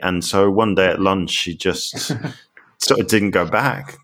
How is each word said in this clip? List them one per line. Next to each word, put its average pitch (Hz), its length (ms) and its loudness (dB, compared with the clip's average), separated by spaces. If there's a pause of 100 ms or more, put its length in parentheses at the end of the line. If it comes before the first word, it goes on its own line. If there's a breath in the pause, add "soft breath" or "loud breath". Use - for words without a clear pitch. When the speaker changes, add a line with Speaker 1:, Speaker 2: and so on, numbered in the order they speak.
Speaker 1:
and 90 220 -2
so 101 260 4
one 101 240 2
day 92 140 4
at 87 120 0
lunch 95 300 0
she - 260 -4
just - 420 -4
Speaker 2:
<laughs> - 800 -10
Speaker 1:
sort 127 220 2
of 98 80 -2
didn't 104 220 2
go 90 180 2
back, 123 560 -2